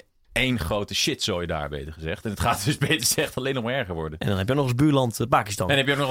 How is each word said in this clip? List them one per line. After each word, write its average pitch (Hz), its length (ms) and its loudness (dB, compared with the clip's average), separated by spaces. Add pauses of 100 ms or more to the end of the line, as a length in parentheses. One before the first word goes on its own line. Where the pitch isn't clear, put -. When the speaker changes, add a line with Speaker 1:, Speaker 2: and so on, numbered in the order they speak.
(320)
Speaker 1:
één 123 260 2
grote 101 360 -2
shitzooi 95 520 0
daar, 78 220 -2
beter 71 240 -8
gezegd. 78 320 -6
En 110 60 -4
het 98 100 -4
gaat 101 240 0
dus, 101 180 0
<laughs> - 60 0
beter 156 120 2
gezegd, - 360 0
alleen 135 180 -2
nog 123 100 -4
maar 120 100 -2
erger 107 200 -4
worden. 80 240 -6
Speaker 2:
En - 100 -4
dan 98 100 2
heb 95 100 0
je 127 60 4
nog 143 100 2
als 123 100 0
buurland, 135 460 4
eh, 123 80 0
Pakistan. 104 400 0
Speaker 1:
En 143 80 4
dan - 20 4
heb 131 80 2
je 143 60 2
ook 139 80 0
nog 139 100 0